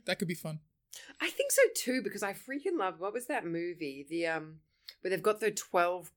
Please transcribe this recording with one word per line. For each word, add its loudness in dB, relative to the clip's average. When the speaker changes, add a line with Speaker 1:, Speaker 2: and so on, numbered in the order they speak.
Speaker 1:
that -2
could 0
be -2
fun." -8
Speaker 2:
I -2
think -2
so 6
too, 0
because -4
I -2
freaking -2
love, 0
what -2
was -4
that -2
movie? -4
The, 0
um, -4
where -2
they've 0
got 4
the 2
twelve 0